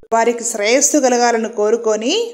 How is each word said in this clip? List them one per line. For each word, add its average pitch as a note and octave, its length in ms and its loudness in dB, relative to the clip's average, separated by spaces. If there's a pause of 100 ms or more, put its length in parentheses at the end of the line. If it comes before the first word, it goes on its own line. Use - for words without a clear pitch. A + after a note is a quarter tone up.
(140)
వారికి A3+ 300 0
శ్రేయస్సు A3+ 540 0
కలగాలని A#3+ 520 2
కోరుకొని A3+ 840 -2